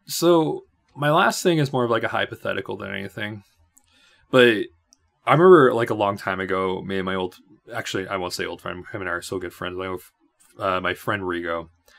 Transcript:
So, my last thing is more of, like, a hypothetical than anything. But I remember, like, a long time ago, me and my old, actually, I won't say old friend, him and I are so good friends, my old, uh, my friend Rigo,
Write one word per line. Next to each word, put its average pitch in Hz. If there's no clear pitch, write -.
So, 165
my 143
last 202
thing 170
is 143
more 127
of, 117
like, 113
a 110
hypothetical 101
than 98
anything. 104
But 120
I 120
remember, 151
like, 117
a 113
long 104
time 95
ago, 95
me 95
and 95
my 92
old, 92
actually, 107
I 98
won't 90
say 90
old 87
friend, 90
him 104
and 90
I -
are 87
so -
good 87
friends, 90
my 92
old, 90
uh, 95
my 90
friend 104
Rigo, 85